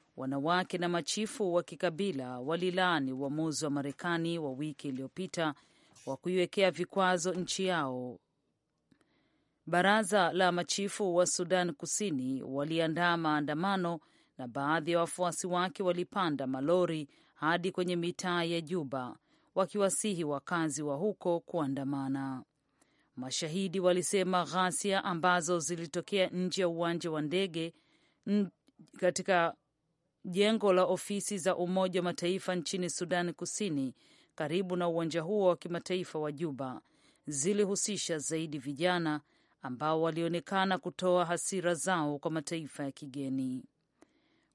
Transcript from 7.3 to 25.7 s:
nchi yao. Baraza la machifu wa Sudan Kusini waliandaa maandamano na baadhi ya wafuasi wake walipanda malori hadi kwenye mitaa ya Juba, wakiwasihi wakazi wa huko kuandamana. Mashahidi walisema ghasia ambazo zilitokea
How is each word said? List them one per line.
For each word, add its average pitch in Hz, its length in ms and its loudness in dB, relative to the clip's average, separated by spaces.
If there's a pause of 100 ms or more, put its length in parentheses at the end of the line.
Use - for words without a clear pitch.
nchi 185 320 -4
yao. 131 520 -2 (1500)
Baraza 185 640 4
la 180 200 4
machifu 185 640 0
wa 175 100 6
Sudan 175 480 2
Kusini 135 680 -2
waliandaa 160 760 2
maandamano 165 840 0 (380)
na 127 100 -8
baadhi 147 440 0
ya 170 60 4
wafuasi 170 480 0
wake 180 360 0
walipanda 175 640 0
malori 156 600 2 (260)
hadi 170 380 0
kwenye 180 240 0
mitaa 175 480 -2
ya 170 160 -2
Juba, 139 560 -6 (380)
wakiwasihi 190 680 0
wakazi 151 580 -2
wa 143 140 -2
huko 175 440 0
kuandamana. 135 1000 -2 (760)
Mashahidi 165 640 -2
walisema 180 640 4
ghasia 185 600 0
ambazo 180 540 2
zilitokea 170 680 -2